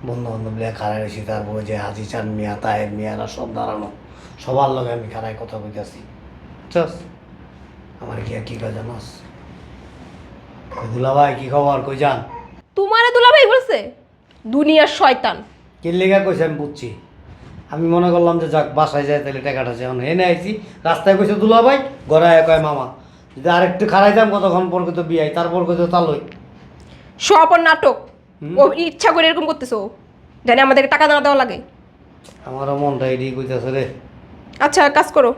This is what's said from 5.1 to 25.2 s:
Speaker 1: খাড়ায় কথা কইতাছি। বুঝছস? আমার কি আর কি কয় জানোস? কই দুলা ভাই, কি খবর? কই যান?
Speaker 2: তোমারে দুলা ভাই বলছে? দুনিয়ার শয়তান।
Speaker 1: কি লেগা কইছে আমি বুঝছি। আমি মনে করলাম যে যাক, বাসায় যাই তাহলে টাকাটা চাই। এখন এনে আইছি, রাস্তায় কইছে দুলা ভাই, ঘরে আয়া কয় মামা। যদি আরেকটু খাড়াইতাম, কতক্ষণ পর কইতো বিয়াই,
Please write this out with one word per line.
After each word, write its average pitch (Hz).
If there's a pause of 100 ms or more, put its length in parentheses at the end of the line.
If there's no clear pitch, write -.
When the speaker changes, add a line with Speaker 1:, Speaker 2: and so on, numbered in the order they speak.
Speaker 1:
খাড়ায় 110
কথা 110
কইতাছি। 104 (640)
বুঝছস? - (1080)
আমার 113
কি 110
আর 110
কি 117
কয় 110
জানোস? 113 (1700)
কই 113
দুলা 131
ভাই, 143
কি 131
খবর? 143
কই 135
যান? 135 (600)
Speaker 2:
তোমারে 440
দুলা 480
ভাই 554
বলছে? 494 (760)
দুনিয়ার 294
শয়তান। 254 (460)
Speaker 1:
কি 170 (120)
লেগা 190
কইছে 165
আমি 151
বুঝছি। 143 (840)
আমি 160
মনে 175
করলাম 170
যে 160
যাক, 147 (120)
বাসায় 143
যাই 147
তাহলে 135
টাকাটা 127
চাই। 123
এখন 127 (100)
এনে 180
আইছি, 170 (380)
রাস্তায় 196
কইছে 208
দুলা 226
ভাই, 277 (320)
ঘরে 160
আয়া 160
কয় 160
মামা। 139 (480)
যদি 131
আরেকটু 180
খাড়াইতাম, 202
কতক্ষণ 180
পর 180
কইতো 175
বিয়াই, 156